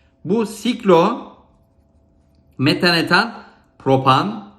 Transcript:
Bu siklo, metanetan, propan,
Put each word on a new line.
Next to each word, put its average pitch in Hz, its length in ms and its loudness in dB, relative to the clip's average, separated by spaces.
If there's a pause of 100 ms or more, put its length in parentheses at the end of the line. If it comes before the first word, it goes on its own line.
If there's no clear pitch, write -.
(260)
Bu 208 200 -2
siklo, 202 840 0 (1300)
metanetan, 175 760 0 (460)
propan, 135 800 0